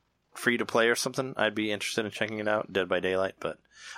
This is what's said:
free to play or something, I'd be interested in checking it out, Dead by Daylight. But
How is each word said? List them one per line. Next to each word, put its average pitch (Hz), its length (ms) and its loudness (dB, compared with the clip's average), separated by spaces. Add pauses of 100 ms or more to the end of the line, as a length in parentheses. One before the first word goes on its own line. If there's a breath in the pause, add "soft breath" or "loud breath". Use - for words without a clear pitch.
(340)
free 120 240 0
to 113 80 -2
play 117 240 4
or 120 60 4
something, 131 420 -2
I'd 107 180 2
be 107 160 0
interested 107 340 -2
in 101 60 -6
checking 107 280 -4
it 107 80 -4
out, 104 240 0
Dead 92 180 0
by 92 100 2
Daylight. 92 400 0
But 78 180 -4 (400 loud breath)